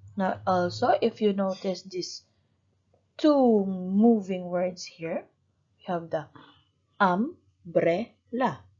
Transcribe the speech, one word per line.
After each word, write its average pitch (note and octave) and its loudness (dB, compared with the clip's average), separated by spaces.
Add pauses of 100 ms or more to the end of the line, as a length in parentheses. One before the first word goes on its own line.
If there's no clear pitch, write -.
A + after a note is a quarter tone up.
(140)
Now F#3+ -2
also, F3+ 0
if A3+ -2
you G#3 2
notice F#3+ -4
these F#3 -12 (920)
two B3+ 4
moving F#3+ 2
words F3+ -4
here, E3 -10 (520)
we - -20
have E3+ -6
the D3+ -6 (720)
umbrella. F#3 -2 (160)